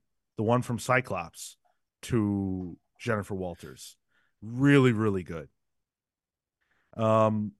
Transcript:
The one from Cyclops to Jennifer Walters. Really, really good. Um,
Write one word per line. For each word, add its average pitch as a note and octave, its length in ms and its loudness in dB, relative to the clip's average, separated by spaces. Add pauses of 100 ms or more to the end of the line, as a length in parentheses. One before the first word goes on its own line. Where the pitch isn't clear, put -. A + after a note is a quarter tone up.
(380)
The A2+ 60 -4
one A#2+ 180 2
from A#2 180 -6
Cyclops - 800 -4 (460)
to G2 760 -2 (220)
Jennifer G#2+ 360 -4
Walters. F2 600 -12 (460)
Really, B2+ 500 6
really G#2 320 0
good. D#2 260 -12 (1500)
Um, A2 640 2